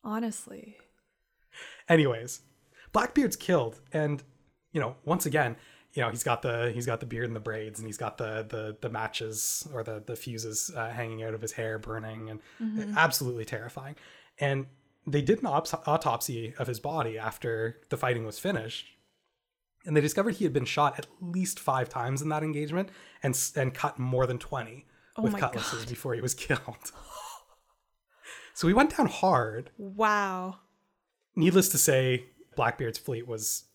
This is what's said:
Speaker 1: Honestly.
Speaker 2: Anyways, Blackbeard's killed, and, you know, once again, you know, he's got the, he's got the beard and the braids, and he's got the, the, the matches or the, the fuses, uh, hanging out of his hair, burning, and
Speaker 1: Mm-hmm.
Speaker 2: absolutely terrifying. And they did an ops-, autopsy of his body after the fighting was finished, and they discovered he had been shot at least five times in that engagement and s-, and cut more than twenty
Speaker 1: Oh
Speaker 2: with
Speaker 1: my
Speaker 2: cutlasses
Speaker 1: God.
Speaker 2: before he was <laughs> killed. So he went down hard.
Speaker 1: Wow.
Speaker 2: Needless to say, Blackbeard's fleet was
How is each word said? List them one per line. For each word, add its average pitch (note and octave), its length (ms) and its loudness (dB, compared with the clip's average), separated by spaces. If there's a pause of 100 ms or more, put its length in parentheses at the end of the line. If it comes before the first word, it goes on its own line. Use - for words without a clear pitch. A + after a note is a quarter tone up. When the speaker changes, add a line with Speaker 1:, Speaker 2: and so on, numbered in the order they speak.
Speaker 1:
Honestly. A3 720 -6 (1120)
Speaker 2:
Anyways, B2+ 520 4 (520)
Blackbeard's A#3+ 440 4
killed, C3+ 440 0 (120)
and, D3+ 300 0 (500)
you D#3+ 80 -2
know, A#2 240 -4
once E3+ 220 0
again, B2+ 300 2 (360)
you C#3+ 100 0
know, A#2 80 2
he's A#2 120 -6
got A#2+ 200 0
the, A#2+ 300 0
he's A#2+ 140 -4
got A#2 140 -2
the B2 60 -10
beard A#2 200 -4
and A#2 80 -4
the A2 60 -6
braids, A2 400 -6
and A2 80 -8
he's G#2 100 -8
got A2 200 -4
the, A2 300 -4
the, A2 320 -6
the C3 100 -6
matches A2 840 -4
or A#2+ 100 -4
the, A2 240 -8
the B2 100 -6
fuses, A2+ 600 -6
uh, A2+ 140 -4
hanging A2+ 320 -6
out A2+ 120 -6
of A2 80 -8
his A2+ 100 -6
hair, A2 260 -4
burning, A2 520 -10
and A2 100 -12 (220)
Speaker 1:
Mm-hmm. G#3+ 340 -4
Speaker 2:
absolutely B2+ 480 2
terrifying. B2 520 -10 (420)
And C#3 280 0 (400)
they C#3+ 160 2
did C3+ 180 4
an C4 60 -2
ops-, D#3 280 0 (120)
autopsy A#2+ 720 0
of B2 80 -2
his B2 120 -4
body C3+ 400 -2
after A2+ 680 -4
the C#3 80 -2
fighting A#2+ 280 0
was A2 140 -8
finished, A2+ 480 -4 (1000)
and D3+ 100 4
they D3+ 40 8
discovered G3 360 2
he G#3+ 80 -2
had D3+ 80 2
been B2+ 140 2
shot D3 320 2
at - 80 -8 (140)
least F#3 380 -2
five C3 300 0
times C3 340 -2
in D3+ 60 -2
that D3+ 140 0
engagement D#3 480 -2 (320)
and C3 120 2
s-, - 220 -2
and C3 180 0
cut - 240 -2
more B2+ 280 2
than B2 120 -2
twenty A#2+ 480 -8 (300)
Speaker 1:
Oh A3+ 60 -2
Speaker 2:
with A3 100 2
Speaker 1:
my G3+ 80 -2
Speaker 2:
cutlasses A#2+ 400 -2
Speaker 1:
God. A2+ 80 -8
Speaker 2:
before A#2+ 260 -4
he A#2 60 -4
was B2+ 140 0
<laughs> - 120 -12
killed. - 460 -4 (1600)
So - 140 4
he F3+ 60 10
went C#4+ 220 6
down C#4 100 6
hard. B2 720 2
Speaker 1:
Wow. G3 800 0 (760)
Speaker 2:
Needless F3+ 360 8
to - 80 2
say, C3 480 4 (300)
Blackbeard's A#2 420 2
fleet A#2+ 280 -6
was A2 380 -4 (100)